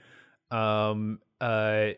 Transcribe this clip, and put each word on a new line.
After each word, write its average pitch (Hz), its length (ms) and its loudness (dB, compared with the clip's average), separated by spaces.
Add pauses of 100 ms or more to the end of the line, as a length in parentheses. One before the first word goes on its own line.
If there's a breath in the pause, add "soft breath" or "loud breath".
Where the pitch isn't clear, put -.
(500 soft breath)
um, 107 720 0 (220)
uh, 107 560 2